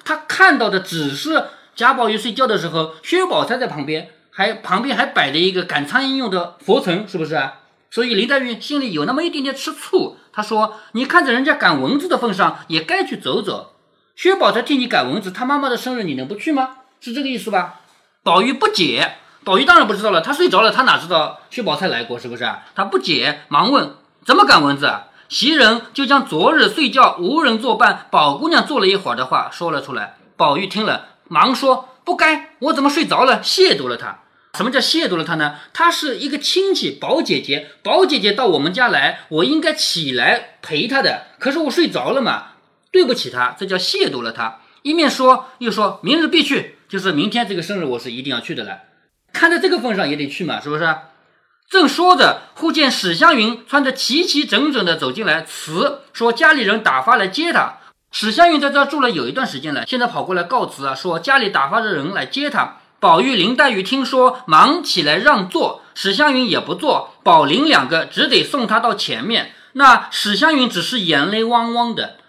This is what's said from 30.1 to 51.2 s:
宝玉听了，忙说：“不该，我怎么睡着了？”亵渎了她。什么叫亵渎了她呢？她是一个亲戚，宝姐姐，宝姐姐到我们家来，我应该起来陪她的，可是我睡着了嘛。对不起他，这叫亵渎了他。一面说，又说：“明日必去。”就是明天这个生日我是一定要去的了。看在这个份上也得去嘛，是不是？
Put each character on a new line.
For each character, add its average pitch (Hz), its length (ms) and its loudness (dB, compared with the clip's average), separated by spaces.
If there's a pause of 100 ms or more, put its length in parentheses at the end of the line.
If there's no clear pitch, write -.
宝 147 200 2
玉 196 120 -4
听 214 180 -4
了， 131 220 -4 (180)
忙 175 260 2
说 254 360 0 (160)
：“不 349 100 -2
该， 311 360 0 (100)
我 262 120 -2
怎 277 80 -2
么 277 80 2
睡 285 160 0
着 175 200 2
了？” 247 180 2
亵 370 340 2
渎 131 120 -6
了 120 80 -6
她。 110 240 -12 (340)
什 - 100 -2
么 254 80 -4
叫 254 80 2
亵 311 280 0
渎 180 80 -2
了 160 60 -2
她 160 140 -4
呢？ 151 240 -2 (120)
她 - 200 2
是 254 260 -4
一 277 100 -6
个 285 80 -6
亲 381 380 0
戚， 165 160 -4
宝 233 320 -2
姐 151 180 -2
姐， 139 300 -6 (140)
宝 311 200 4
姐 285 140 0
姐 202 140 0
到 233 160 0
我 156 100 2
们 156 140 0
家 240 160 2
来， 160 400 0
我 160 160 0
应 294 160 0
该 311 120 -2
起 160 380 -4
来 127 500 0
陪 160 280 -4
她 269 120 0
的， 127 260 -2 (120)
可 269 140 -4
是 330 80 -2
我 294 100 -2
睡 294 180 0
着 151 220 -4
了 262 100 0
嘛。 147 280 -4 (440)
对 370 120 6
不 - 100 0
起 - 160 -8
他， 123 280 -2
这 - 80 -8
叫 185 100 -4
亵 - 340 -2
渎 123 120 -6
了 113 100 -6
他。 113 280 -8 (220)
一 285 100 -4
面 311 180 2
说， 254 360 4 (120)
又 233 120 -4
说 196 320 -2
：“明 277 180 0
日 311 60 0
必 285 160 2
去。” - 340 -4 (120)
就 190 100 -6
是 185 140 -2
明 165 180 0
天 240 160 -2
这 196 80 -8
个 170 80 -6
生 196 180 -6
日 165 40 -4
我 123 140 -4
是 120 120 -12
一 123 120 -12
定 135 120 -6
要 117 60 -6
去 - 140 -10
的 117 100 -10
了。 98 140 -12 (540)
看 330 180 2
在 339 80 0
这 370 100 2
个 359 100 0
份 226 160 -4
上 165 140 -2
也 147 80 -2
得 143 100 -6
去 175 180 -8
嘛， 117 160 -4
是 143 80 -12
不 147 80 -4
是？ 160 200 0 (720)